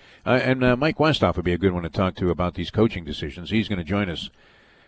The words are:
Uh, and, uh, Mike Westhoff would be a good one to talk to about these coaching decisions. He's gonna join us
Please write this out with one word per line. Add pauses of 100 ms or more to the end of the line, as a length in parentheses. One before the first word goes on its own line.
(260)
Uh, (120)
and,
uh,
Mike
Westhoff
would
be
a
good
one
to
talk
to
about
these
coaching
decisions.
He's
gonna
join
us (580)